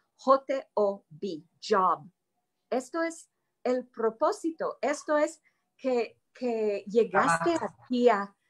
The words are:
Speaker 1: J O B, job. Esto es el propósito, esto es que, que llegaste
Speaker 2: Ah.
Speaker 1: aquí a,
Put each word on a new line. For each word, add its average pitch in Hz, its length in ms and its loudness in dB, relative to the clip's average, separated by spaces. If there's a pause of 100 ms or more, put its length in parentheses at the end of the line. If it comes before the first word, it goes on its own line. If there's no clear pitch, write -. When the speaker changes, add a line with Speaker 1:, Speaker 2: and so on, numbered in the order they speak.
(180)
Speaker 1:
J 269 580 0
O 202 340 0
B, 165 340 -10 (160)
job. 180 440 2 (640)
Esto 262 320 -4
es 330 260 -6 (360)
el 247 240 -2
propósito, 302 920 -4
esto 294 360 -2
es 311 240 -2 (340)
que, 240 440 -4 (120)
que 220 560 -4
llegaste 233 720 2
Speaker 2:
Ah. - 220 -8
Speaker 1:
aquí 247 280 2
a, 202 260 0 (140)